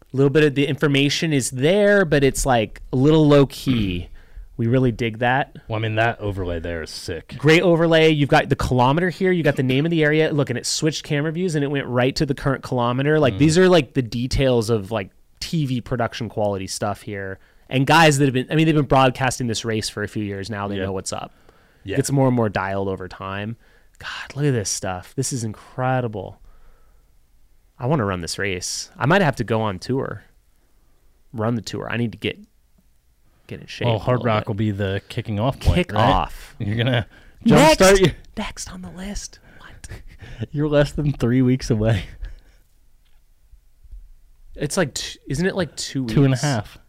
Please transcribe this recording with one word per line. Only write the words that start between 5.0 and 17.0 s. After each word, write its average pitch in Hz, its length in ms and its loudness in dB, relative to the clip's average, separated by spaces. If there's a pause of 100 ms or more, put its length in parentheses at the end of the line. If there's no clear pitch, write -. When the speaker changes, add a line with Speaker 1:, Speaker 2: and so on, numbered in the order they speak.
Speaker 1:
that. 123 360 0 (120)
Speaker 2:
Well, 110 100 -4
I - 60 -4
mean, 110 140 -2
that 113 220 0
overlay 92 400 -4
there 85 220 -6
is 76 80 -10
sick. - 480 -12
Speaker 1:
Great 160 240 4
overlay. 165 480 4
You've 147 200 2
got 151 200 4
the 135 60 0
kilometer 135 560 2
here. 185 200 0
You 175 120 0
got 143 120 2
the 143 60 -2
name 131 240 0
of 170 60 -2
the 160 120 2
area. 156 300 2
Look, 143 160 0
and 120 80 -4
it 123 80 -8
switched - 380 -4
camera 151 280 -4
views, 170 220 -4
and 147 100 0
it 147 40 0
went 143 180 -4
right 123 300 0
to 160 100 0
the 139 80 -2
current 135 300 -2
kilometer. 131 560 0
Like, 127 160 2
Speaker 2:
Mm. - 20 -4
Speaker 1:
these 156 220 4
are, 185 100 8
like, 175 240 4
the 139 80 0
details 120 680 0
of, 101 180 0
like, 101 220 -4 (280)
T 156 280 -4
V 127 120 -4
production 117 480 -4
quality 101 380 -4
stuff 101 380 -6